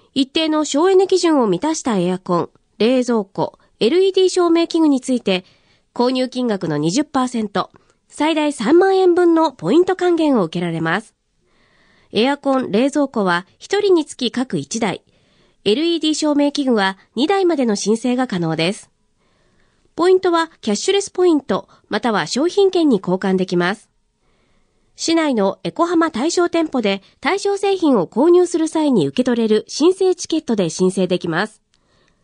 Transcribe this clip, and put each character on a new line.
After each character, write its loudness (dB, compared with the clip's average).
一 0
定 -2
の 0
省 0
エ 4
ネ 4
基 2
準 2
を 2
満 -2
た -2
し -8
た -2
エ 0
ア -4
コ -4
ン、 -4
冷 2
蔵 -2
庫、 -6
エ 2
ル 2
イ 2
ー -2
デ 2
ィ 4
ー 2
照 2
明 2
器 -2
具 4
に 2
つ -6
い -2
て、 -2
購 0
入 -2
金 -4
額 -2
の -2
二 0
十 0
パ -2
ー -2
セ -6
ン -6
ト、 -4
最 -2
大 0
三 2
万 4
円 4
分 4
の 2
ポ -2
イ 6
ン 6
ト -2
還 0
元 2
を 2
受 -6
け -4
ら -4
れ -6
ま 0
す。 -16
エ 2
ア -2
コ 0
ン、 -4
冷 2
蔵 0
庫 -2
は -2
一 -4
人 2
に 2
つ -18
き -4
各 -4
一 -8
台、 -4
エ 2
ル 0
イ 0
ー -8
デ -2
ィ 2
ー 0
照 -2
明 0
器 -4
具 0
は 0
二 0
台 2
ま 2
で 0
の 0
申 0
請 -2
が -2
可 -4
能 -2
で -2
す。 -12
ポ 2
イ 6
ン 4
ト 0
は 0
キ -6
ャ 0
ッ -2
シ -2
ュ 2
レ 0
ス -10
ポ 0
イ 4
ン 2
ト、 -4
ま -4
た -2
は -2
商 -2
品 2
券 2
に 4
交 -2
換 -2
で 0
き -2
ま 0
す。 -20
市 -4
内 0
の 0
エ -6
コ -2
ハ 0
マ 0
対 -4
象 0
店 -2
舗 -4
で -2
対 -2
象 -2
製 -2
品 2
を 0
購 0
入 6
す -2
る -2
際 0
に 2
受 -8
け 2
取 0
れ 0
る 0
申 2
請 0
チ -12
ケ -2
ッ -6
ト -4
で 0
申 0
請 -2
で -2
き -8
ま -2
す。 -20